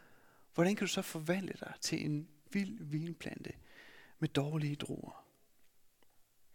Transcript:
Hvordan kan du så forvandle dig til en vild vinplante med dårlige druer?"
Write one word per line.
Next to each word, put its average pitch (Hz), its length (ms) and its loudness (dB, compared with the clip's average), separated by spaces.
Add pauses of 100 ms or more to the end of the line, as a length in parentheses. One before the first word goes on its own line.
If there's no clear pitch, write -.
(540)
Hvordan 185 220 8
kan 196 100 2
du 170 60 0
så 196 100 2
forvandle 175 580 0
dig - 200 -8
til - 240 0
en 151 240 0 (220)
vild 202 340 0
vinplante 156 680 -4 (680)
med 156 100 2
dårlige 147 480 2
druer?" - 480 -6 (1300)